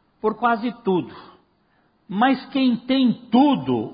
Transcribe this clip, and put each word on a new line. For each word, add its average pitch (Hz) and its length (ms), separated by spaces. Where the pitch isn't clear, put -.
por 220 160
quase 233 340
tudo. 180 300
Mas 254 400
quem 262 300
tem 262 360
tudo 160 640